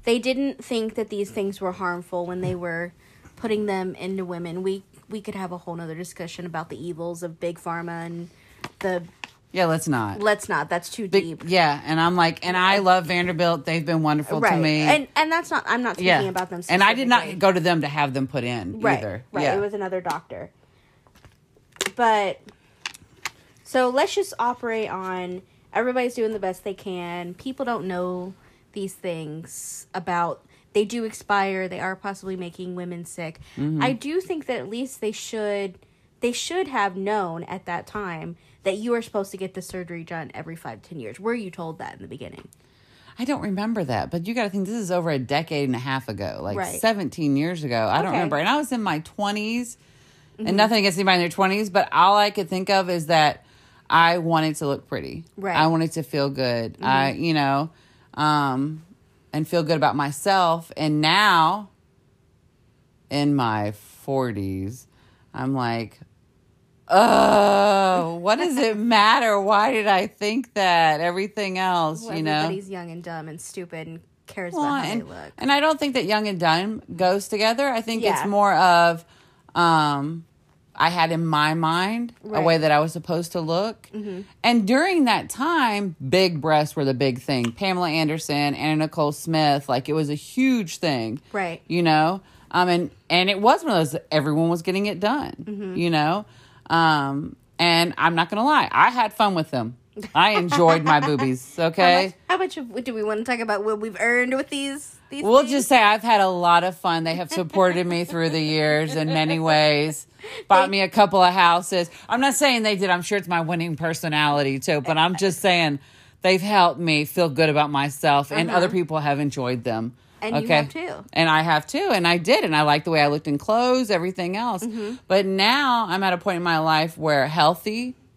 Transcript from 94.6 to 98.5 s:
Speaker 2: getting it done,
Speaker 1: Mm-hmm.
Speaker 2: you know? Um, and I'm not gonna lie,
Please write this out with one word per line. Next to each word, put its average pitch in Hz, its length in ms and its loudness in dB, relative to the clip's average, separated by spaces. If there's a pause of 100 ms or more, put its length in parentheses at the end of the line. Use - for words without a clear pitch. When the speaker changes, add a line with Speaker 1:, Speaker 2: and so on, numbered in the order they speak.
Speaker 2:
getting 190 240 -2
it 180 140 -6
done, 214 320 -2 (100)
Speaker 1:
Mm-hmm. 202 340 -10
Speaker 2:
you 170 140 0
know? 165 360 0 (440)
Um, 151 640 2 (240)
and 170 400 4
I'm 165 160 2
not 170 160 0
gonna 214 140 0
lie, 277 260 2